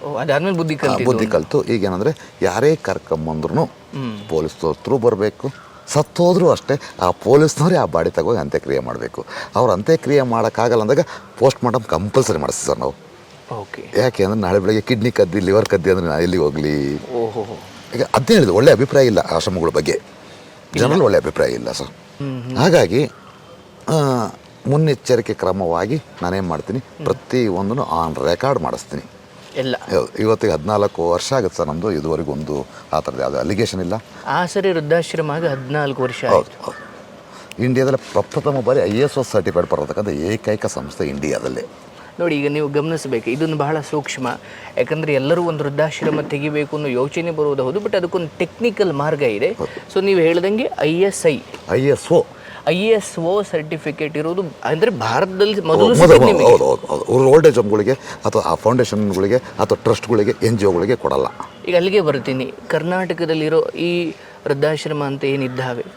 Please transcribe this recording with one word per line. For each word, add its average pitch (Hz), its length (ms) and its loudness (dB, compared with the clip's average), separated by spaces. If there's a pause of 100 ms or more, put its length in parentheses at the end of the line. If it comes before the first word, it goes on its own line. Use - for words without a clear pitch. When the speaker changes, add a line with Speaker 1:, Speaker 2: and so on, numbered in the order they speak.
Speaker 1:
ಓ, 143 120 -6
ಅದಾದ್ಮೇಲೆ 151 400 0
ಬುದ್ಧಿ 160 180 -2
Speaker 2:
ಆ, 143 40 -10
Speaker 1:
ಕಲ್ತಿದ್ದು 135 260 0
Speaker 2:
ಬುದ್ಧಿ 120 200 2
Speaker 1:
ಅಂತ. 107 100 -4
Speaker 2:
ಕಲ್ತು 82 300 0
ಈಗೇನಂದ್ರೆ 104 760 -2
ಯಾರೇ 113 340 2
ಕರ್ಕೊಂಬಂದ್ರೂ 80 880 -4
Speaker 1:
ಹ್ಮ್. 117 640 -12
Speaker 2:
ಪೊಲೀಸ್ 78 320 -4
ತೋರ್ತರು 92 380 -2
ಬರಬೇಕು, 107 520 0 (380)
ಸತ್ತೋದ್ರೂ 175 600 2
ಅಷ್ಟೇ 139 320 0 (200)
ಆ 90 100 2
ಪೊಲೀಸ್ನವರೇ 151 680 4
ಆ 131 80 2
ಬಾಡಿ 82 260 0
ತಗೋಗಿ 92 280 0
ಅಂತ್ಯಕ್ರಿಯೆ 71 420 -2
ಮಾಡಬೇಕು. 60 460 -8 (300)
ಅವ್ರು 117 160 2
ಅಂತ್ಯಕ್ರಿಯೆ 139 500 2
ಮಾಡೋಕ್ಕಾಗಲ್ಲ 113 600 2
ಅಂದಾಗ 110 180 2 (380)
ಪೋಸ್ಟ್ - 260 2
ಮಾರ್ಟಮ್ 117 200 0
ಕಂಪಲ್ಸರಿ 104 540 0
ಮಾಡಿಸ್ತೀವಿ 65 280 -4
ಸರ್ 67 120 0
ನಾವು. 67 160 -4 (680)
Speaker 1:
ಓಕೆ. - 360 -16
Speaker 2:
ಯಾಕೆ 110 280 2
ಅಂದ್ರೆ 107 160 0
ನಾಳೆ 95 180 2
ಬೆಳಗ್ಗೆ 104 220 2
ಕಿಡ್ನಿ 117 300 0
ಕದ್ದಿ, 98 300 2
ಲಿವರ್ 98 260 4
ಕದ್ದಿ 92 240 2
ಅಂದ್ರೆ 92 180 2
ನಾ 76 100 0
ಎಲ್ಲಿಗೆ 87 240 2
ಹೋಗ್ಲಿ? 73 520 0
Speaker 1:
ಓಹೋ, 117 480 -6
ಹೋ. 104 160 -10 (360)
Speaker 2:
ಈಗ 123 80 -2
ಅದೇ - 320 2
ಹೇಳಿದೆ, 143 160 6
ಒಳ್ಳೆ 120 220 8
ಅಭಿಪ್ರಾಯ 131 340 4
ಇಲ್ಲ 107 120 4
ಆಶ್ರಮಗಳ 82 500 0
ಬಗ್ಗೆ, 80 240 0
Speaker 1:
ಇಲ್ಲ. - 880 -10
Speaker 2:
ಜನರಲ್ಲಿ 147 260 4
ಒಳ್ಳೆ 98 140 4
ಅಭಿಪ್ರಾಯ 71 320 0
ಇಲ್ಲ 60 220 -6
ಸರ್. 64 140 -8
Speaker 1:
ಹ್ಮ್, 131 560 -12
ಹ್ಮ್. 127 140 -8
Speaker 2:
ಹಾಗಾಗಿ, 135 480 4 (840)
ಆ, 160 40 0 (760)
ಮುನ್ನೆಚ್ಚರಿಕೆ 127 680 2
ಕ್ರಮವಾಗಿ 92 680 -2 (200)
ನಾನೇನ್ 92 240 -2
ಮಾಡ್ತೀನಿ, 82 320 -6
Speaker 1:
ಹ್ಮ್. - 280 -12
Speaker 2:
ಪ್ರತಿಯೊಂದನ್ನು 110 760 -2
on 82 360 -2
record 87 440 0
ಮಾಡಿಸ್ತೀನಿ. 71 400 -8 (540)
Speaker 1:
ಎಲ್ಲ? 131 200 -4 (140)
Speaker 2:
ಹೌದು. 95 320 -2
ಇವತ್ತಿಗೆ 107 300 2
ಹದಿನಾಲ್ಕು 87 580 0
ವರ್ಷ 87 220 -2
ಆಗುತ್ತೆ 117 240 -2
ಸರ್ 85 100 -2
ನಮ್ದು, 85 260 -4
ಇದುವರೆಗೂ 76 400 -4
ಒಂದು 71 340 -6 (260)
ಆ 78 80 0
ಥರದ್ದು 65 200 -8
ಯಾವುದೇ 67 180 -2
ಅಲಿಗೇಷನ್ 95 420 -2
ಇಲ್ಲ. 90 140 -4 (320)
Speaker 1:
ಆಸರೆ 180 460 -2
ವೃದ್ಧಾಶ್ರಮ 160 580 -2
ಆಗಿ 165 160 -4
ಹದಿನಾಲ್ಕು 135 560 -4
ವರ್ಷ 123 220 -4
Speaker 2:
ಹೌದು, 110 120 4
Speaker 1:
ಆಯ್ತು. - 280 -2
Speaker 2:
ಹೌದು. - 1000 -12
ಇಂಡಿಯಾದಲ್ಲೇ 131 480 0
ಪ್ರಪ್ರಥಮ 139 480 -2
ಬಾರಿ 123 200 2
ಐ 92 100 0
ಎಸ್ 131 280 0
ಒ 135 40 0
ಸರ್ಟಿಫೈಡ್ 87 480 0
ಬರತಕ್ಕಂಥ 76 380 -2
ಏಕೈಕ 101 580 -2
ಸಂಸ್ಥೆ 71 400 -6
ಇಂಡಿಯಾದಲ್ಲೇ. 69 560 -4 (580)
Speaker 1:
ನೋಡಿ, 165 160 0
ಈಗ 143 140 0
ನೀವು 147 180 -2
ಗಮನಿಸಬೇಕು, 143 600 -4
ಇದೊಂದು 156 260 -2
ಬಹಳ 147 240 -2 (100)
ಸೂಕ್ಷ್ಮ. 135 380 -6 (480)
ಯಾಕಂದ್ರೆ 151 380 -2
ಎಲ್ಲರೂ 143 280 2
ಒಂದು 156 220 -2
ವೃದ್ಧಾಶ್ರಮ 151 560 -2
ತೆಗಿಬೇಕು 147 560 -4
ಅನ್ನೋ 147 120 -4
ಯೋಚನೆ 143 420 -2
ಬರುವುದು 147 340 -2
ಹೌದು, 131 160 -2
but 208 160 -4
ಅದಕ್ಕೊಂದು 175 420 -4
ಟೆಕ್ನಿಕಲ್ 202 540 -2
ಮಾರ್ಗ 147 300 -2
ಇದೆ. 123 300 0
Speaker 2:
ಹೌದು. - 460 -6
Speaker 1:
So 190 60 0
ನೀವು 196 160 4
ಹೇಳ್ದಂಗೆ 175 500 2 (100)
ಐ 151 140 2
ಎಸ್ 190 320 0
ಐ, 147 140 2 (300)
Speaker 2:
ಐ 123 140 2
ಎಸ್ 143 280 2
ಒ. 165 100 4 (460)
Speaker 1:
ಐ 165 80 0
ಎಸ್ 214 420 0
ಒ 180 240 0
ಸರ್ಟಿಫಿಕೇಟ್ 156 720 -6
ಇರೋದು 165 260 -2 (220)
ಅಂದ್ರೆ 160 260 2
ಭಾರತದಲ್ಲಿ 185 720 0
ಮೊದಲು 160 220 4
Speaker 2:
ಮೊದಲು, 151 120 6
Speaker 1:
ಸಿಕ್ಕಿದೆ 156 300 10
ನಿಮಗೆ. 110 200 6
Speaker 2:
ಹೌದು, 104 200 8
ಹೌದು, 67 220 0
ಹೌದು. - 260 -4
ಅವ್ರ 131 140 4
ಓಲ್ಡ್ 151 200 8
ಏಜ್ 135 100 8
ಹೋಮ್‌ಗಳಿಗೆ 104 360 2 (320)
ಅಥವಾ 107 180 0
ಆ 80 120 0
ಫೌಂಡೇಶನ್‌ಗಳಿಗೆ 104 840 2
ಅಥವಾ 113 460 0
ಟ್ರಸ್ಟ್‌ಗಳಿಗೆ, 113 640 0
ಎನ್ 113 120 2
ಜಿ 101 80 2
ಒಗಳಿಗೆ 98 300 2
ಕೊಡಲ್ಲ. 67 300 -2 (420)
Speaker 1:
ಈಗ 175 80 2
ಅಲ್ಲಿಗೆ 190 240 2
ಬರ್ತೀನಿ, 135 540 -2 (140)
ಕರ್ನಾಟಕದಲ್ಲಿ 165 800 -2
ಇರೋ 160 140 2
ಈ 170 500 -2 (360)
ವೃದ್ಧಾಶ್ರಮ 147 580 -2
ಅಂತ 139 200 -6
ಏನಿದ್ದಾವೆ 127 600 -4 (120)